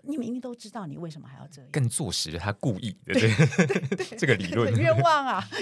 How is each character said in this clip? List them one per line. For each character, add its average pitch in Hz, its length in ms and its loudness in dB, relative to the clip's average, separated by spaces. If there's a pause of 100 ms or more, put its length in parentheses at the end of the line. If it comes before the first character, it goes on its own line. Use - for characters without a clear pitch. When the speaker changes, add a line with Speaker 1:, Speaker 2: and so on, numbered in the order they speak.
Speaker 1:
：“你 294 120 -6
明 233 140 -6
明 254 80 -6
都 240 140 -12
知 220 160 -18
道， 208 160 -10
你 147 120 -10
为 165 120 -8
什 151 100 -14
么 131 80 -18
还 131 120 -20
要 139 80 -18
这 - 140 -20
样？” - 120 -20
Speaker 2:
更 127 160 2
坐 107 220 -4
实 - 200 -4
了 80 80 -6
他 101 140 -2
故 95 260 -2
意， 101 240 -8
Speaker 1:
对， - 160 2
Speaker 2:
对 110 100 6
不 139 280 4
对？ 165 100 4
Speaker 1:
对， 190 380 -2
对， - 40 -
Speaker 2:
<laughs> - 80 -14
这 147 100 0
个 - 80 6
理 92 160 -4
论。 - 200 2
Speaker 1:
对， - 120 2
冤 320 180 4
枉 311 240 4
啊， 202 180 -2 (180)